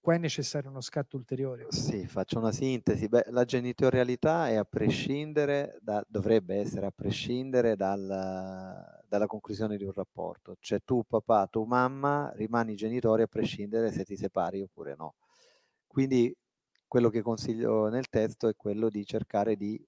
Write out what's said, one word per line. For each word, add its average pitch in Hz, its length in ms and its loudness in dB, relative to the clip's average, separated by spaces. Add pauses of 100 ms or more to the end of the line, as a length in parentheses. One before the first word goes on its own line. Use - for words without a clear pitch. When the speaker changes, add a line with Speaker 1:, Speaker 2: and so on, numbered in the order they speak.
Speaker 1:
qua 170 80 4
è 170 40 2
necessario 143 520 -4
uno 135 100 -10
scatto - 360 -6
ulteriore. 127 540 -6
Speaker 2:
Sì, 113 360 -2
faccio - 320 -2
una 113 140 2
sintesi. 117 560 0
Beh, 117 220 6
la 123 140 4
genitorialità 127 1040 2
è 113 60 2
a 107 100 4
prescindere 143 1160 0
da, 104 260 -2
dovrebbe 101 480 2
essere 98 320 -2
a 95 60 -4
prescindere 123 840 0
dal, 95 1300 -6
dalla 104 220 2
conclusione 107 500 -6
di 98 60 -6
un 98 100 -6
rapporto. 90 680 -8
Cioè 104 240 -2
tu 123 180 0
papà, 107 460 2
tu 110 160 -2
mamma, 135 720 2
rimani 110 400 -2
genitori 113 460 2
a 110 40 4
prescindere 107 640 -2
se - 140 -4
ti 98 120 -10
separi 92 460 -2
oppure 76 340 -12
no. 78 200 -12 (720)
Quindi 131 440 2 (540)
quello 120 220 4
che 110 140 0
consiglio 110 680 0
nel 123 200 -2
testo 110 400 0
è 107 60 0
quello 107 360 -2
di 104 140 -6
cercare 104 520 0
di 104 320 -6